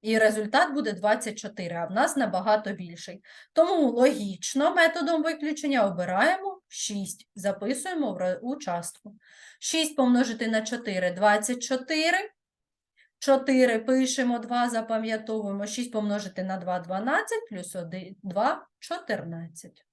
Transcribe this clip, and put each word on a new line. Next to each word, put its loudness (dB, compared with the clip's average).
І 2
результат 4
буде -2
двадцять 0
чотири, -8
а -4
в -8
нас 2
набагато 2
більший. -14
Тому 4
логічно 2
методом 2
виключення 0
обираємо 0
шість. -8
Записуємо -4
в -6
ра-, -2
у -6
частку. -8
Шість -2
помножити 4
на 0
чотири — -2
двадцять 2
чотири. 0
Чотири 4
пишемо, 2
два 0
запам'ятовуємо. -4
Шість -6
помножити -2
на -4
два — -2
дванадцять, -2
плюс -10
один, -10
два — 0
чотирнадцять. -8